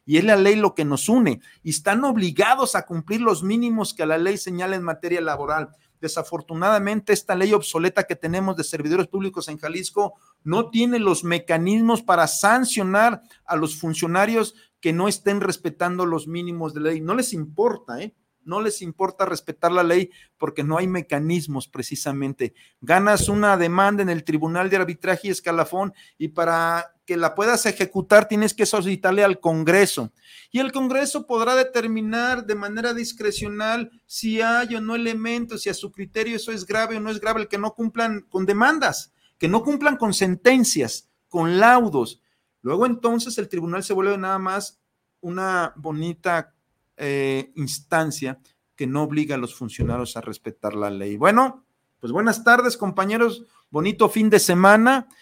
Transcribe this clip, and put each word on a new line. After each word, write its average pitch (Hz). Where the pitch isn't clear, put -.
y 151
es 180
la 214
ley 196
lo 208
que 160
nos 143
une 214
y 160
están 208
obligados 226
a 175
cumplir 180
los 196
mínimos 226
que 160
la 160
ley 190
señala 185
en 180
materia 170
laboral. 151
Desafortunadamente, 185
esta 196
ley 190
obsoleta 185
que 175
tenemos 180
de 156
servidores 160
públicos 190
en 151
Jalisco 185
no 214
tiene 240
los 185
mecanismos 180
para 170
sancionar 220
a 170
los 156
funcionarios 185
que 160
no 180
estén 202
respetando 180
los 156
mínimos 170
de 151
ley. 160
No 170
les 254
importa, 156
¿eh? 214
No 185
les 208
importa 190
respetar 170
la 180
ley 180
porque 147
no 156
hay 185
mecanismos 156
precisamente. 135
Ganas 196
una 202
demanda 190
en 185
el 165
Tribunal 165
de 190
Arbitraje 185
y -
Escalafón 180
y 156
para 165
que 180
la 165
puedas 226
ejecutar 196
tienes 214
que 208
solicitarle 190
al 190
Congreso. 160
Y 240
el 269
Congreso 269
podrá 233
determinar 233
de 214
manera 214
discrecional 220
si 220
hay 233
o 220
no 220
elementos, 233
si 202
a 185
su 202
criterio 220
eso 226
es 190
grave 220
o 214
no 214
es 214
grave, 220
el 208
que 202
no 214
cumplan 226
con 190
demandas, 233
que 160
no 220
cumplan 285
con 214
sentencias, 185
con 170
laudos. 208
Luego 175
entonces 233
el 202
tribunal 175
se 196
vuelve 196
nada 190
más 190
una 180
bonita, 160
eh, 139
instancia 151
que 135
no 143
obliga 151
a 135
los 120
funcionarios 120
a 117
respetar 110
la 104
ley. 101
Bueno, 233
pues 120
buenas 220
tardes, 240
compañeros, 220
bonito 185
fin 214
de 208
semana, 214